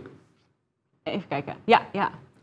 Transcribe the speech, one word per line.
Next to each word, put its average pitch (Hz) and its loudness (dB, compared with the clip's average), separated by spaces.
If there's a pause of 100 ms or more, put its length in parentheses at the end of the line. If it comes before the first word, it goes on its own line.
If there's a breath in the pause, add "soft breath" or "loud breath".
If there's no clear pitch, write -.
(1040)
Even - -4
kijken. - -4 (100)
Ja, - 6
ja. 196 0 (320)